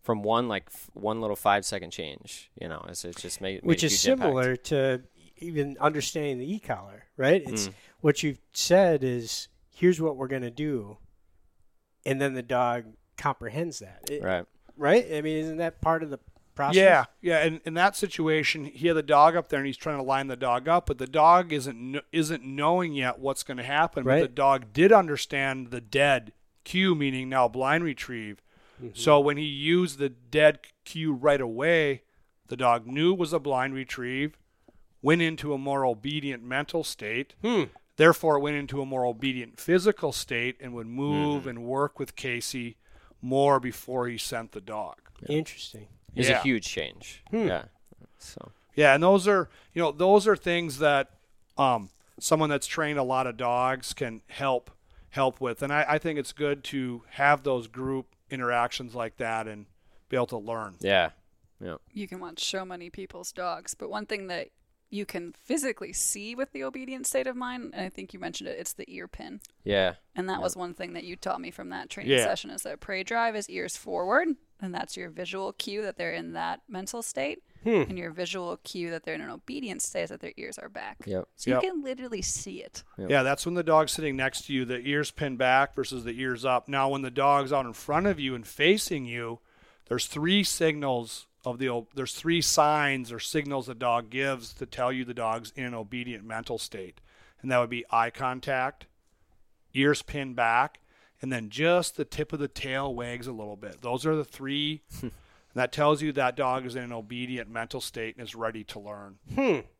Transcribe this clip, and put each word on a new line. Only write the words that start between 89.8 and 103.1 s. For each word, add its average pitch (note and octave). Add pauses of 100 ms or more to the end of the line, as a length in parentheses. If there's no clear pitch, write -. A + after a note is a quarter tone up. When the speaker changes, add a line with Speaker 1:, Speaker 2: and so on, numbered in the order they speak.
Speaker 3:
there's A#2+
three F#3
signals C#3+ (200)
of B2
the C3
o-, A#2+
there's B2+
three E3+
signs C#3+
or A2+
signals C#3+
the B2+
dog A#2+
gives C3
to C3
tell B2+
you B2+
the A#2+
dog's A2+
in C3
an B2
obedient A#2
mental A2+
state. F#2+ (400)
And C3
that B2
would A#2+
be A#2+
eye A#2
contact, B2+ (840)
ears C#3
pinned C3+
back, A#2+ (420)
and C3
then A2+
just E3
the D3+
tip -
of D3+
the C#3+
tail C3+
wags A#2+